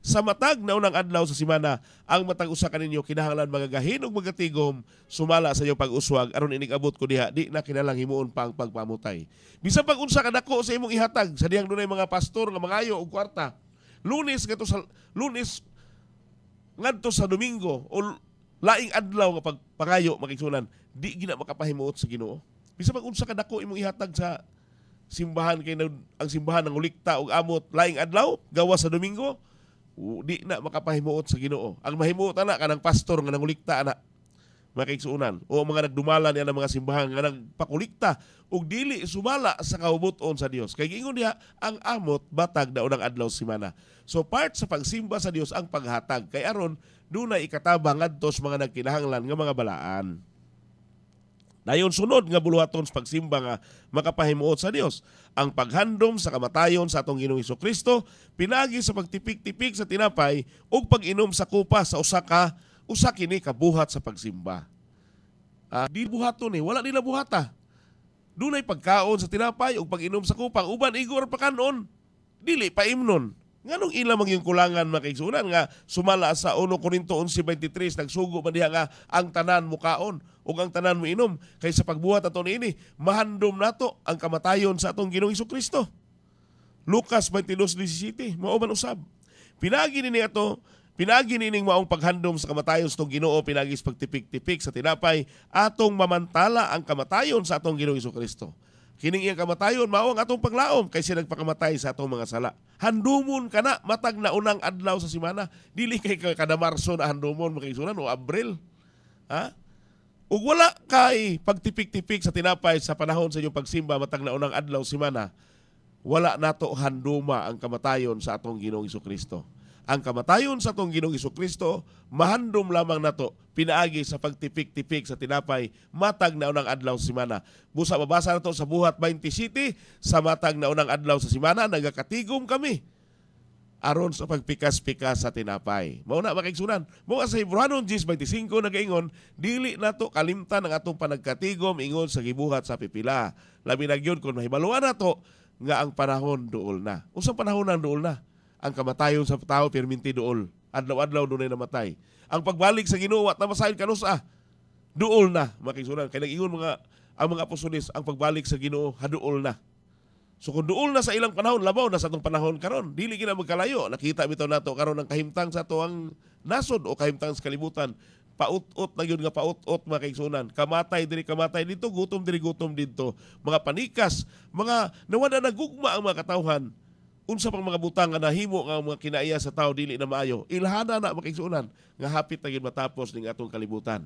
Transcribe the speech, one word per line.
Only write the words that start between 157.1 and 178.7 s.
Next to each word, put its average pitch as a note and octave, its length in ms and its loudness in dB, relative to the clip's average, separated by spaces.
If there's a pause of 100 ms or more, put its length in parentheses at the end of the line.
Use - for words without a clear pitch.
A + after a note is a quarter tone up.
ang D#3+ 160 2
mga E3 160 -4
apostoles, D#3 400 -6
ang D3 160 -8
pagbalik D3+ 400 0
sa - 80 0
Ginoo, C#3+ 480 -2
haduol C#3+ 400 -2
na. C3 160 -4 (840)
So, - 80 -10
kung D3+ 160 -2
duol B3+ 240 2
na C4 160 2
sa A3+ 80 0
ilang A3+ 160 2
panahon, G#3+ 320 2
labaw G3+ 240 2
na F3+ 160 0
sa E3 80 -2
atong D#3+ 80 -4
panahon D#3 400 0
karon. F3+ 400 -6
Dili A3 160 -4
gina G#3 160 -4
magkalayo. F#3 560 0
Nakita D3 400 -2
bitaw D3 240 -2
nato D3 240 0
karon D3+ 240 -2
ang D3 80 -6
kahimtang D#3 480 -4
sa E3+ 80 -2
ato D#3+ 160 -4
ang E3 320 -6 (320)
nasod A3+ 400 -2
o B2 160 -6
kahimtang D3 320 -2
sa D3 160 -8
kalibutan. C#3+ 480 -6 (400)
Paut-ot F3+ 640 -4
na E3 80 -2
yun E3 160 -2
nga, D#3 80 -2
paut-ot, D#3+ 560 -2
mga D3+ 160 -2
kaigsunan. C#3+ 480 -6
Kamatay E3 560 0
diri, D#3+ 160 -6
kamatay D#3+ 400 -2
dito, F3+ 240 -6
gutom F#3 400 -4
diri, F3 160 -2
gutom D#3+ 320 -4
dito. C3 400 -4 (320)
Mga D#3 160 2
panikas, G#3+ 640 0 (240)
mga A3 400 0 (160)
nawala C4 320 2
na B3+ 160 2
gugma C#4 400 -2
ang G#3+ 80 -2
mga E3+ 240 -2
katawhan. D#3 480 0 (480)
Unsa G#3 320 -4
pang F#3+ 80 -4
mga F3+ 160 -2
butang E3+ 320 2
nga D#3+ 80 -2
nahimo E3 480 0
nga D3+ 160 -4